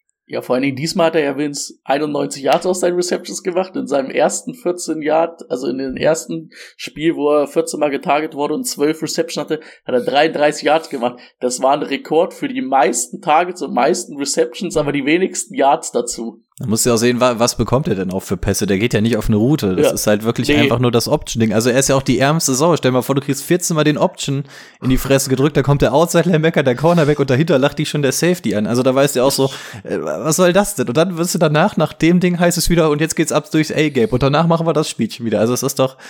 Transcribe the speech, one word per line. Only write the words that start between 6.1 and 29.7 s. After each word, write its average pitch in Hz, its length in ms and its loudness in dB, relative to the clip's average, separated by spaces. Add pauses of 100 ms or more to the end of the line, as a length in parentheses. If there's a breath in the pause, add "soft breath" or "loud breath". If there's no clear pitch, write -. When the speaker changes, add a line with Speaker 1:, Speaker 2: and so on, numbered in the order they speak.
Speaker 1:
Spiel, 151 380 -2
wo 143 140 0
er 147 180 2
vierzehn 160 320 -2
Mal 151 120 2
getarget 143 420 -2
wurde 147 220 -2
und 131 80 -6
zwölf 151 400 -2
Receptions 165 420 -4
hatte, 156 140 -4 (260 loud breath)
hat 123 80 -2
er 123 80 2
dreiunddreißig 147 600 2
Yards 156 260 2
gemacht. 120 300 -4 (220 loud breath)
Das 123 200 -2
war 131 120 4
ein 147 100 -2
Rekord 151 500 -2
für - 140 -8
die 131 160 -4
meisten 135 580 0
Targets 175 400 0
und 135 140 -6
meisten 143 420 0
Receptions, 160 600 -2
aber 147 160 0
die 143 120 -4
wenigsten 175 480 -2
Yards 139 380 0
dazu. - 500 -6 (160)
Speaker 2:
Da - 100 -10
musst 110 180 0
du 123 40 2
ja 120 40 4
auch 113 60 2
sehen, 120 200 2
wa-, 123 180 2
was 120 200 0
bekommt 123 320 0
er 104 60 0
denn 92 160 -4
auch 95 120 -4
für 95 140 -4
Pässe? 101 280 -2
Der 95 140 2
geht 120 140 0
ja 104 80 2
nicht 113 160 2
auf 107 100 -2
eine 113 80 2
Route. 107 400 2
Das 90 120 2
Speaker 1:
Ja. 87 60 2
Speaker 2:
ist - 140 -2
halt 107 160 2
wirklich 117 240 0
Speaker 1:
Nee. 143 80 4
Speaker 2:
einfach 139 240 4
nur 123 100 2
das 117 200 0
Option-Ding. 113 440 0
Also 113 160 2
er 120 80 2
ist 135 120 2
ja 135 80 4
auch 131 40 2
die 131 160 2
ärmste 139 360 2
Sau. 147 240 4
Stell 127 140 2
dir - 20 0
mal 127 80 2
vor, 139 140 -2
du 143 40 2
kriegst 135 240 -4
vierzehn 175 320 0
Mal 151 80 2
den 151 140 2
Option 143 480 -2 (360 loud breath)
in 123 80 0
die 131 80 4
Fresse 135 320 0
gedrückt, 131 280 2
da 139 60 2
kommt 139 180 2
der 120 120 2
Outside-Linebacker, 165 680 2
der 127 140 2
Cornerback 151 420 2
und 139 100 0
dahinter 139 300 2
lacht 139 180 0
dich 151 120 -4
schon 151 140 -2
der 131 100 2
Safety 170 420 -2
an. 107 120 -2
Also 123 160 0
da 127 120 2
weißt 139 200 2
du 123 40 0
ja 120 60 2
auch 139 60 4
so, 135 160 0 (360 loud breath)